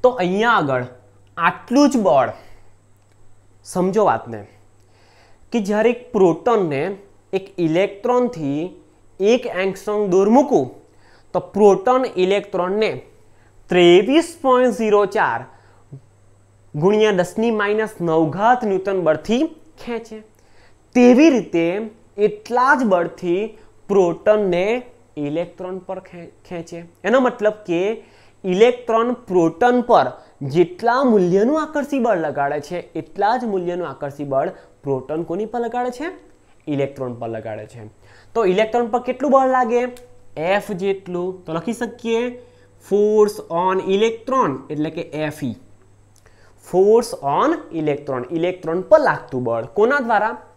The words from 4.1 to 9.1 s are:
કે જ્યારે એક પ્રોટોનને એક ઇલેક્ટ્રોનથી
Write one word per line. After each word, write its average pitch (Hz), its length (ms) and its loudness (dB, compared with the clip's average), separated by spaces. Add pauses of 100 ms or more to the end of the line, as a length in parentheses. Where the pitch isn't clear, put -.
કે 240 80 -2
જ્યારે 208 300 0
એક 240 120 -6 (100)
પ્રોટોનને 180 680 2 (500)
એક 190 140 -6 (120)
ઇલેક્ટ્રોનથી 175 1000 -2 (600)